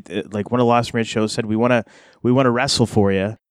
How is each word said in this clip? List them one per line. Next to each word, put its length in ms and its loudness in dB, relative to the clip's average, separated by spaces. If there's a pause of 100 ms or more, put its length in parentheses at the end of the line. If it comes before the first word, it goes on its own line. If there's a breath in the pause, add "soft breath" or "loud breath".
(100)
uh, 200 -4
like, 220 -6
one 80 0
of 40 4
the 40 4
Lobster 280 2
Man 80 -2
shows 280 -2
said, 140 -4
"We 100 -2
wanna, 280 2 (380 loud breath)
we 80 0
wanna 200 4
wrestle 360 0
for 240 2
you." 260 -2 (140)